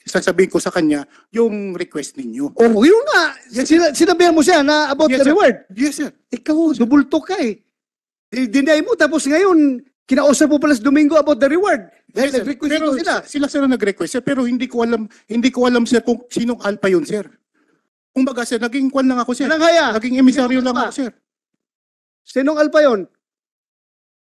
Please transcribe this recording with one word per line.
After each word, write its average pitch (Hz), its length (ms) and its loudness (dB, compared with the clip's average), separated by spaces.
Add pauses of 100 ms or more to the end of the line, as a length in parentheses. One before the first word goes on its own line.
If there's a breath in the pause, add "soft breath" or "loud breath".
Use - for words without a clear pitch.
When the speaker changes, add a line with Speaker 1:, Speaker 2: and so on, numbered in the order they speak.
Speaker 1:
sasabihin 180 480 -2
ko - 80 -6
sa 175 140 -4
kanya 151 340 -2 (240 soft breath)
yung 208 460 -4
request 170 420 -10
ninyo." 120 380 -10
Speaker 2:
Oh, 233 260 2
yun 392 240 6
nga. 349 300 0 (160)
Speaker 1:
Yes, 247 160 -4
Speaker 2:
Sina-, 320 260 4
sinabihan 339 400 2
mo 320 80 2
siya 330 220 4
na 302 260 0
about 285 220 0
Speaker 1:
Yes, 262 80 0
Speaker 2:
the 277 80 4
Speaker 1:
sir. 285 40 2
Speaker 2:
reward. 320 240 4 (200)
Speaker 1:
Yes, 277 220 -2
sir. 294 140 -8 (200)
Speaker 2:
Ikaw, 302 480 -2
dubulto 285 420 2
ka 370 160 -6
eh. 233 240 -4 (680)
I-deny 262 520 0
mo, 440 140 -2
tapos 311 300 0
ngayon, 302 560 2 (240)
kinausap 294 420 2
mo 294 120 2
pala 294 140 0
si 233 80 -2
Domingo 294 360 2
about 294 200 2
the 254 120 0
reward. 320 400 -2 (180)
Dahil 262 220 -4
Speaker 1:
Yes, 277 40 -6
sir. 262 60 -2
Speaker 2:
nag-request 269 320 -6
Speaker 1:
Pero 311 160 -2
Speaker 2:
ito 269 140 -2
sila. 339 140 -4 (100)
Speaker 1:
sila, 285 220 -6
sir, 285 140 -4
ang 269 120 0
nag-request, 196 400 -4
sir. 247 100 -4
Pero 262 220 -2
hindi 240 220 -4
ko 240 160 -4
alam, 233 220 -2 (220 soft breath)
hindi 240 240 -2
ko 247 140 -2
alam, 247 180 2
sir, 233 180 2
kung 233 280 -2
sinong 233 320 -4
Alpha 202 260 -4
yun, 180 160 2
sir. 202 220 -6 (840)
Kumbaga, 262 340 -4
sir, 240 140 -6
naging 247 300 -4
kwan 262 180 -2
lang 254 120 0
ako, 240 140 -4
sir. 277 120 -4
Speaker 2:
Mananghaya. 320 500 2
Speaker 1:
Naging 247 260 -2
emisaryo 262 400 2
lang 254 140 -2
Speaker 2:
Sinong 277 100 -2
Speaker 1:
ako, 202 100 -8
sir. 247 160 -6 (1160)
Speaker 2:
Sinong 285 320 -2
Alpha 302 240 2
yun? 240 180 2 (1300)